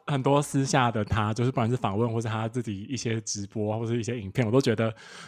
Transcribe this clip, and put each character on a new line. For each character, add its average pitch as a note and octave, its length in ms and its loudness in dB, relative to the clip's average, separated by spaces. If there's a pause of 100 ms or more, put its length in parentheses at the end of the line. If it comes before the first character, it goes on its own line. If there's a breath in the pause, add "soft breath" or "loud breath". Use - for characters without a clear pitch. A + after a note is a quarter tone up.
很 C#3 160 0
多 C#3+ 200 6
私 C3+ 240 0
下 C3 240 4
的 G#2+ 140 0
他， G#2+ 280 0
就 A#2 120 0
是 B2+ 60 2
不 B2+ 40 -2
管 A#2 160 2
是 B2 60 2
访 G2+ 200 -2
问 A2+ 160 0
或 A2+ 80 -2
是 A2+ 80 -2
他 A2 200 -4
自 A#2+ 140 -4
己 G2+ 200 -6
一 B2+ 140 -8
些 A2+ 240 -2
直 G#2 260 -6
播 G#2+ 320 -2
或 A#2 80 -4
是 A#2 120 -2
一 A2+ 40 -2
些 A#2 180 -6
影 F#2+ 100 -8
片， A#2+ 160 0
我 G#2 60 0
都 C3 80 6
觉 A#2 160 4
得 A2 160 0 (360 loud breath)